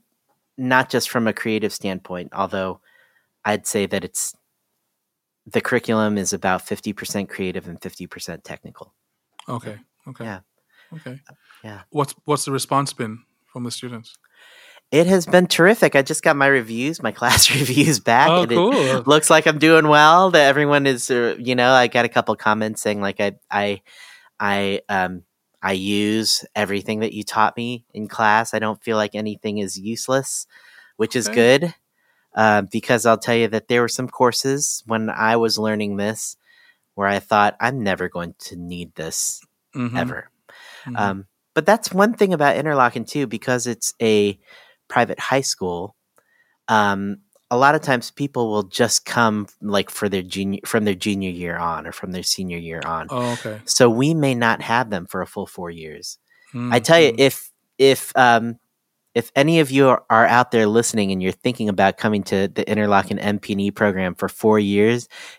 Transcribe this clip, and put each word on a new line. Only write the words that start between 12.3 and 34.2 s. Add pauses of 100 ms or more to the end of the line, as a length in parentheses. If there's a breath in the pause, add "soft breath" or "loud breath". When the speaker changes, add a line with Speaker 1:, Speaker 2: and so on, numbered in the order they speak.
Speaker 2:
the
response
been (240)
from
the
students? (760 soft breath)
Speaker 1:
It
has
been
terrific.
I
just
got
my
reviews,
my
<laughs>
class
reviews
back,
Speaker 2:
Oh,
Speaker 1:
and
it
Speaker 2:
cool.
Speaker 1:
looks
like
I'm
doing
well.
That
everyone
is,
uh,
you
know,
I
got
a
couple
comments
saying,
like,
I, (180)
I, (580 loud breath)
I,
um, (380)
I
use (120)
everything
that
you
taught
me
in
class.
I
don't
feel
like
anything
is
useless, (500 soft breath)
which
is
Speaker 2:
Okay.
Speaker 1:
good. (600)
Uh, (100)
because
I'll
tell
you
that
there
were
some
courses